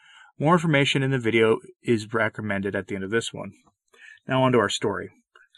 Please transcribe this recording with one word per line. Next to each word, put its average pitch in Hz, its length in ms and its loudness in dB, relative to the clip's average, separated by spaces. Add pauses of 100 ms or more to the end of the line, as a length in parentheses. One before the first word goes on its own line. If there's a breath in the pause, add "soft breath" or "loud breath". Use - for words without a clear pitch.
(400 soft breath)
More 147 140 2
information 143 500 2
in 135 80 -2
the 135 80 0
video 113 400 2 (240)
is 110 300 -2
recommended 101 640 -4
at 95 100 -6
the 101 80 -8
end 95 80 -8
of 95 80 -8
this 113 220 -2
one. 101 180 -12 (760 loud breath)
Now 131 160 0
on 127 120 4
to 120 60 4
our 101 100 2
story. 95 400 -4 (480 soft breath)